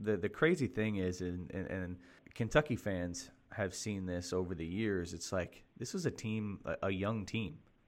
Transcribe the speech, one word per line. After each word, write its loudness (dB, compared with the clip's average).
the, 4
the 2
crazy 4
thing 0
is, 0
and, -4
and, -4
and -4
Kentucky 4
fans -2
have 0
seen -2
this -2
over 2
the -4
years, 0
it's -8
like, -2
this -4
is 0
a 2
team, -2
a, -2
a 2
young 0
team. -2